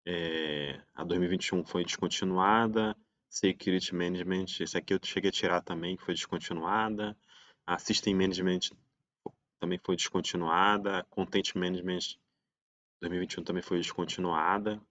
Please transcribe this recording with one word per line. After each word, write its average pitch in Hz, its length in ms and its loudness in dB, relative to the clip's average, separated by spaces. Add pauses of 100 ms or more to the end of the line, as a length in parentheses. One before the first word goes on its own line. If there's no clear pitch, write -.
é, 78 760 -2 (140)
a - 100 -8
dois 87 160 0
mil 90 80 4
e 85 40 2
vinte 92 160 0
e - 80 0
um 85 100 2
foi 90 180 0
descontinuada, 107 1120 2 (340)
Security 92 680 0
Management, 90 500 0 (160)
esse 87 160 -2
aqui 90 160 0
eu 95 100 2
cheguei 95 260 0
a - 40 0
tirar 87 280 2
também, 87 360 -4
que - 60 -16
foi 90 100 -2
descontinuada, 104 1040 -2 (480)
a 87 140 0
System - 340 0
Management 92 580 2 (880)
também 90 240 -2
foi 92 120 2
descontinuada, 92 1120 2
Content - 460 0
Management 90 600 -2 (840)
dois 85 100 -4
mil 90 60 -2
e - 20 0
vinte 90 140 -4
e - 60 -6
um 85 40 -8
também 90 180 -2
foi 90 160 -2
descontinuada, 90 1120 0